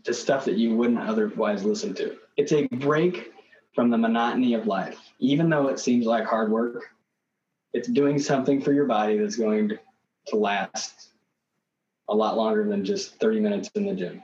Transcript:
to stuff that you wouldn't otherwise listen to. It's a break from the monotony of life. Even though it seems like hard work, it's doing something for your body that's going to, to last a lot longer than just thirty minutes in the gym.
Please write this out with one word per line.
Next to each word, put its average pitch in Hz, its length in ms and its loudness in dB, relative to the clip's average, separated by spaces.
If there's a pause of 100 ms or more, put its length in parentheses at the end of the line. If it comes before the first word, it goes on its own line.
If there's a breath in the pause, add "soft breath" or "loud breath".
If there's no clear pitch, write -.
to 120 80 -4
stuff - 320 0
that 104 140 0
you 113 180 2
wouldn't 117 240 2
otherwise 107 640 -2
listen 101 300 -2
to. - 220 -6 (200)
It's - 160 0
a 147 140 2
break 151 680 -2 (420 loud breath)
from 120 140 2
the 117 80 2
monotony 120 580 2
of 107 120 -2
life. 95 320 -4 (220)
Even 143 280 2
though 143 200 2
it - 120 -2
seems 120 240 2
like 113 220 2
hard 110 260 0
work, 120 380 -2 (840)
it's 120 160 -4
doing 143 300 2
something 139 420 0
for 147 140 0
your 143 120 4
body 107 300 2
that's 104 200 -2
going 107 340 0
to, 107 80 -6 (500)
to - 80 -4
last 101 720 -4 (1000)
a 104 60 -2
lot 107 220 2
longer 107 320 0
than 101 160 -2
just 98 320 -4
thirty 110 240 2
minutes 101 340 -2
in 101 120 -2
the 95 80 -2
gym. 90 300 -8